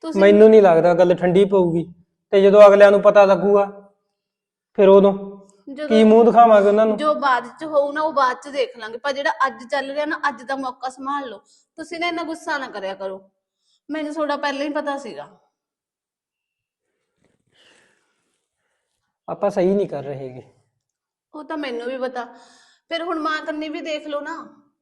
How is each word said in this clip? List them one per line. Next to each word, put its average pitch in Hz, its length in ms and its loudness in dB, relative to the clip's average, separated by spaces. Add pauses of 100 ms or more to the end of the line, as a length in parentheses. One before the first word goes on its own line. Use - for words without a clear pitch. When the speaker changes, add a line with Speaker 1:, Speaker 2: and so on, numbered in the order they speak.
Speaker 1:
ਤੁਸੀਂ 302 200 -4
Speaker 2:
ਮੈਨੂੰ 208 280 8
ਨਹੀਂ 220 120 8
ਲੱਗਦਾ 175 320 4
ਗੱਲ 175 220 2
ਠੰਡੀ 180 300 0
ਪਊਗੀ, 180 480 -2 (380)
ਤੇ 196 100 2
ਜਦੋਂ 202 260 8
ਅਗਲਿਆਂ 202 240 8
ਨੂੰ 202 100 2
ਪਤਾ 202 240 6
ਲੱਗੂਗਾ, 196 680 -2 (800)
ਫਿਰ 196 140 2
ਉਦੋਂ 196 540 2 (280)
Speaker 1:
ਜਦੋਂ 262 200 -12
Speaker 2:
ਕੀ 220 140 4
ਮੂੰਹ 220 220 6
ਦਿਖਾਵਾਂਗੇ 220 420 4
ਉਹਨਾਂ 208 180 2
ਨੂੰ? 214 120 -4
Speaker 1:
ਜੋ 302 160 -2
ਬਾਅਦ 247 340 -4 (120)
'ਚ 320 40 -14
ਹੋਊ 285 280 -4
ਨਾ, 302 100 -8
ਉਹ 320 120 -6
ਬਾਅਦ 254 240 -2
'ਚ 294 100 -20
ਦੇਖ 262 300 -8
ਲਾਂਗੇ, 226 200 -16
ਪਰ 285 140 -8
ਜਿਹੜਾ 285 200 -6 (160)
ਅੱਜ 240 240 -12
ਚੱਲ 269 200 -8
ਰਿਹਾ 294 140 -8
ਨਾ, 311 220 -10
ਅੱਜ 277 160 -10
ਦਾ 262 120 -8
ਮੌਕਾ 262 340 -12
ਸੰਭਾਲ 269 400 -12
ਲਓ। 202 80 -18 (380)
ਤੁਸੀਂ 320 240 -16
ਨਾ 349 80 -6
ਇੰਨਾ 339 160 -8
ਗੁੱਸਾ 320 340 -10
ਨਾ 262 100 -10
ਕਰਿਆ 196 260 -12
ਕਰੋ, 190 380 -16 (600)
ਮੈਨੂੰ 302 220 -10
ਤੁਹਾਡਾ 294 240 -6
ਪਹਿਲਾਂ 285 280 -8
ਹੀ 294 40 -8
ਪਤਾ 285 280 -8
ਸੀਗਾ। 175 420 -18 (4000)
Speaker 2:
ਆਪਾਂ 170 200 -4
ਸਹੀ 190 260 -2
ਨਹੀਂ 202 120 -4
ਕਰ 139 160 -12
ਰਹੇ 139 260 -14
ਗੇ। 127 140 -20 (920)
Speaker 1:
ਉਹ 302 100 -18
ਤਾਂ 311 140 -12
ਮੈਨੂੰ 240 300 -10
ਵੀ 262 100 -10
ਪਤਾ, 247 280 -10 (640)
ਫਿਰ 330 140 -8
ਹੁਣ 339 160 -8
ਮਾਂ 311 260 -8
ਕੰਨੀ 311 240 -10
ਵੀ 330 120 -12
ਦੇਖ 311 260 -10
ਲਓ 294 120 -8
ਨਾ। 311 440 -18 (180)